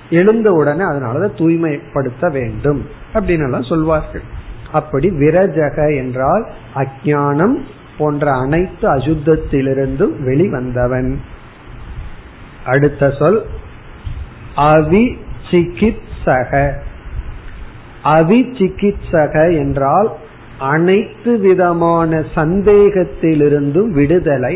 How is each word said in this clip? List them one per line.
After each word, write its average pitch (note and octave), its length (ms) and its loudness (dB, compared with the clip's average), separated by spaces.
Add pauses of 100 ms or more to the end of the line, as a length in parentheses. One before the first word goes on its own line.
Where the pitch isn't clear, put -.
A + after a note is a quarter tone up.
(100)
எழுந்த G#3+ 420 4
உடனே D3+ 320 2
அதனாலதான் D3 540 -2
தூய்மைப்படுத்த D#3 920 -2
வேண்டும் B2 520 -2 (260)
அப்படின்னு F3+ 380 0
எல்லாம் B2+ 200 -4
சொல்வார்கள். D#3 580 -2 (480)
அப்படி D3+ 440 -2
விரஜக D3+ 760 2
என்றால் C3 500 -2 (300)
அஜ்ஞானம் C#3+ 840 0 (360)
போன்ற D3 420 -2
அனைத்து D#3 540 0
அசுத்தத்திலிருந்தும் C#3+ 1300 0
வெளிவந்தவன். B2+ 880 -2 (1500)
அடுத்த C#3+ 480 2
சொல் F3 280 2 (1200)
அவிசிகித்சக. D#3+ 1900 0 (1600)
அவிசிகித்சக F3+ 1200 2 (220)
என்றால் C#3+ 540 0 (560)
அனைத்து F#3+ 720 0
விதமான E3+ 720 2 (200)
சந்தேகத்திலிருந்தும் F3 1600 2
விடுதலை C#3+ 640 2